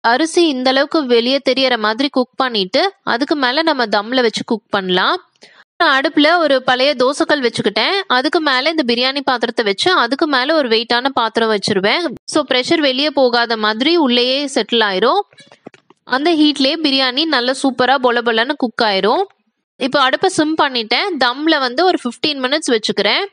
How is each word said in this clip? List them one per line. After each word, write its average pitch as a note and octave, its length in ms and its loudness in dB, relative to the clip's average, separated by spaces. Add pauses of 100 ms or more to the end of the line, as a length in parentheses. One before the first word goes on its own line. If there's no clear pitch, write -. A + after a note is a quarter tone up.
(120)
அரிசி D#4+ 300 2 (120)
இந்த B3+ 180 -2
அளவுக்கு C#4+ 260 0 (160)
வெளியே B3 240 2 (100)
தெரியற B3+ 260 2 (120)
மாதிரி A3+ 300 -2
cook B3+ 260 -4
பண்ணிட்டு, A#3 380 -2 (320)
அதுக்கு C4+ 320 0
மேல C4 260 0
நம்ம C4 120 0 (140)
தம்ல A#3+ 300 0
வச்சு - 240 -2
cook - 240 -4
பண்ணலாம். F#3+ 420 0 (640)
நான் D#4 180 4
அடுப்புல D4 300 2 (140)
ஒரு C#4 140 2 (100)
பழைய B3+ 240 2 (100)
தோசைக்கல் C#4+ 440 0
வச்சுக்கிட்டேன். A#3 520 0 (200)
அதுக்கு D4 320 0
மேல C4+ 260 0
இந்த D#4 160 0
பிரியாணி C4 300 -2 (100)
பாத்திரத்தை A#3+ 380 -2
வச்சு, G3 200 -2 (140)
அதுக்கு C4+ 320 0
மேல C4 240 0
ஒரு C4 160 0
வெயிட்டான A#3+ 360 0 (100)
பாத்திரம் A3+ 340 0
வச்சிருவேன். G#3 500 -2 (280)
So, D#4 80 2 (100)
pressure C4 380 0
வெளியே C#4 220 0 (100)
போகாத A#3 440 2
மாதிரி A3 280 0 (140)
உள்ளேயே B3 300 0 (200)
செட்டில் A3+ 340 0
ஆயிரும். A#3+ 320 2 (920)
அந்த D4+ 140 2 (100)
ஹீட்லயே D4 440 2
பிரியாணி C4+ 380 0 (120)
நல்லா B3 180 0 (100)
சூப்பரா B3+ 320 2 (100)
பொல A#3+ 220 2
பொலன்னு A#3+ 360 0
cook A#3+ 280 -2
ஆயிரும். G#3 340 0 (600)
இப்போ C#4 200 0
அடுப்பை D4+ 220 0 (100)
சிம் D#4 240 0
பண்ணிட்டேன். B3+ 460 -2 (160)
தம்ல D4 420 0
வந்து B3 240 -2
ஒரு E4 120 -2
fifteen C#4 420 -6
minutes C#4+ 300 -2
வச்சுக்கிறேன். A3 580 0